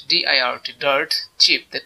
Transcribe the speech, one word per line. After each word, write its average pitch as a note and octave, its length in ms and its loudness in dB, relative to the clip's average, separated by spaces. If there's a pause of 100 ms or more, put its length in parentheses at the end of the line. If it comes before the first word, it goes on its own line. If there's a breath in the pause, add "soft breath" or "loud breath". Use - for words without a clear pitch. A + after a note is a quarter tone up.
ডি F3 180 0
আই C#3 140 2
আর B2 180 0
টি, - 140 -14
dirt C#3+ 400 -2 (260)
cheap। D3 240 2 (100)
That - 140 -8